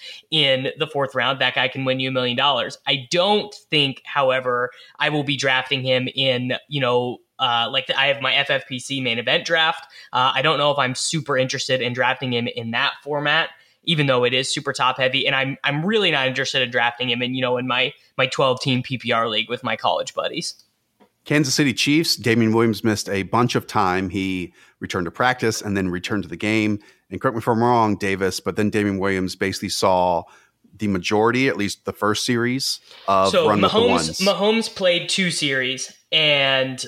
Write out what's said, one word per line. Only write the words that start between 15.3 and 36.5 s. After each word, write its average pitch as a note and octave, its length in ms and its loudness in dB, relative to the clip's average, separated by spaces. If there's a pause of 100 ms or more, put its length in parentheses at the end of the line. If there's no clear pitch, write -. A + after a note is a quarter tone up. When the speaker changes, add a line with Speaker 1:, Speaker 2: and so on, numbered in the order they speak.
Speaker 1:
I'm, C3+ 300 -2
I'm D3 200 0
really G#3 260 2
not C3+ 180 0
interested C3 340 -2
in A#2+ 80 -2
drafting A#2+ 400 0
him A#2+ 100 -2
in, B2 140 -4
you C3 60 -4
know, B2 160 0
in B2 100 -4
my, B2+ 260 -2 (240)
my C3 100 2
twelve C3 340 0
team B2+ 220 0
P C3+ 140 -8
P A#2+ 160 -4
R A#2 160 0
league A2+ 200 -2
with A#2+ 160 -6
my A2+ 120 -2
college - 380 -2
buddies. - 400 -6 (720)
Speaker 2:
Kansas D3 300 2
City C#3+ 180 2
Chiefs, D3+ 440 2
Damian A2+ 360 2
Williams A2+ 320 2
missed G#2+ 240 0
a G2 140 0
bunch A#2 320 2
of A#2+ 120 -2
time. F#2+ 440 0
He F#2 420 -4 (280)
returned F#2 260 -4
to E2 40 -6
practice B2 520 0
and G2+ 140 -2
then F#2+ 120 0
returned F2+ 360 -4
to D#2+ 40 -16
the F2 80 -10
game. G#2+ 440 0 (300)
And F#2+ 100 -8
correct B2 160 -2
me - 20 -4
if A#2+ 100 -6
I'm A2+ 140 4
wrong, A2+ 340 4
Davis, F#2+ 440 -2
but F2+ 160 -6
then G#2+ 140 2
Damian G2+ 280 0
Williams F#2 380 -2
basically F#2+ 320 -4
saw F2+ 560 2 (500)
the G#2 140 -4
majority, A2 600 2
at - 80 0
least G2+ 280 -4
the - 80 -6
first G#2 320 0
series, B2 560 -2 (260)
of G2 240 4
Speaker 1:
So F3 160 2
Speaker 2:
Run G#2+ 140 4
with F#3 100 4
the - 80 2
Speaker 1:
Mahomes, A3+ 100 4
Speaker 2:
Ones. D#3+ 320 0
Speaker 1:
Mahomes G3+ 540 0
played F3 360 0
two F#3 200 0
series, C3 600 -2 (180)
and C3+ 760 2